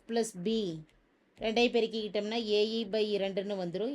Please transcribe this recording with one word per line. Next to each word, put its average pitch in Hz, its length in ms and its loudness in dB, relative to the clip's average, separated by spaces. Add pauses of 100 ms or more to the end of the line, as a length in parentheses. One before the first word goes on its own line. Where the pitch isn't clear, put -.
plus 226 200 0 (160)
B 220 100 2 (880)
ரெண்டை 226 220 4 (100)
பெருக்கிக்கிட்டோம்னா 214 640 0 (200)
ஏஇ 220 200 2 (140)
by 220 100 2 (120)
இரண்டுன்னு 196 460 -2
வந்துரும். 185 340 -2